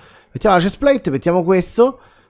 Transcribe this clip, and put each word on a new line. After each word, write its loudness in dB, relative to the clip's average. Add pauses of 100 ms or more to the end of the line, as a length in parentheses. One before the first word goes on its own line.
(320)
Mettiamo 0
la 4
chestplate, -2
mettiamo 0
questo. 0 (300)